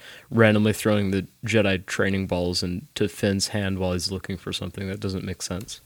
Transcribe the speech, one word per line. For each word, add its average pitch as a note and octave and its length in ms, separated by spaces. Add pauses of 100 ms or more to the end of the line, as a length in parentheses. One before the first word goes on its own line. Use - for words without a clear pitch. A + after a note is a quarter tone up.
(300)
randomly G#2+ 440
throwing G#2 380
the G2 160 (180)
Jedi G2 400
training G2 420
balls F2+ 340
into F#2+ 460
Finn's G2 420
hand G2 300
while F#2 140
he's F2+ 180
looking F#2+ 240
for F#2 160
something. G2 380
That G2 100
doesn't F#2+ 240
make F#2+ 180
sense. - 440